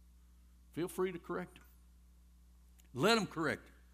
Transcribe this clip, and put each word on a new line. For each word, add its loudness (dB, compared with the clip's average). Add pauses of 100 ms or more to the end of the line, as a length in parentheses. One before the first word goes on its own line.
(720)
Feel -2
free 0
to -8
correct -6
them. -20 (1300)
Let 4
them 2
correct -2
them. -20 (200)